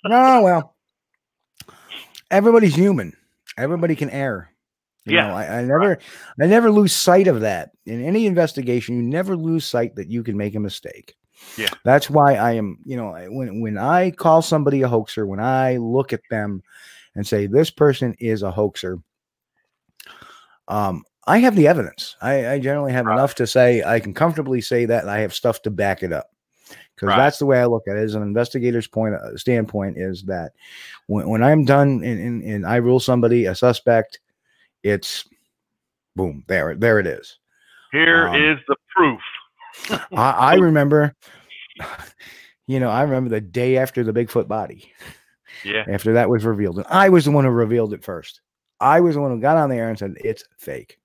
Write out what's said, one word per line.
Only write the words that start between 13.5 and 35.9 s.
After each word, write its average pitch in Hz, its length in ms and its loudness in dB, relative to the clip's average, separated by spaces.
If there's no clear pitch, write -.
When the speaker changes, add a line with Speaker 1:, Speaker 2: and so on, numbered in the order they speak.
Speaker 1:
when 107 160 -6
I 170 340 0
call 165 300 4
somebody 143 400 0
a 127 60 2
hoaxer, 110 380 -2
when 98 140 -8
I 131 380 0
look 120 340 -2
at 110 100 -6
them 104 320 -6
and 98 120 -6
say, 101 180 0
"This 135 240 2
person 135 500 0
is 110 220 -2
a 98 100 -6
hoaxer," 92 460 -4
um, 98 360 -4
I 202 140 4
have 240 160 4
the 151 120 6
evidence. 143 540 -2
I, 127 320 -2
I 143 60 -4
generally 139 340 -4
have 123 120 -2
Speaker 2:
Right. 95 80 0
Speaker 1:
enough 135 220 0
to 120 120 -2
say, 123 360 4
I 110 160 0
can 104 140 -8
comfortably 147 480 -2
say 120 240 -2
that, 117 180 0
and 101 80 -8
I 107 80 -4
have 101 140 -4
stuff - 300 -4
to 104 80 -6
back 98 320 -2
it 87 100 -6
up. - 180 -8
'Cause 104 120 -4
Speaker 2:
Right. 98 80 4
Speaker 1:
that's 143 200 2
the 143 80 -4
way 131 140 4
I 123 60 4
look 117 220 -2
at 101 80 -6
it. 107 80 -4
As 107 120 -6
an 107 80 -4
investigator's 117 640 -4
point, 110 280 -4
uh, - 220 -14
standpoint 107 600 -2
is 92 260 -8
that 90 300 -8
when, 101 240 -4
when 110 140 0
I'm 151 200 6
done 139 400 2
and, 113 160 -6
and, 117 240 -8
and 104 220 -6
I 113 120 0
rule 123 220 2
somebody 120 460 2
a 92 100 -2
suspect, 117 640 0
it's - 440 -4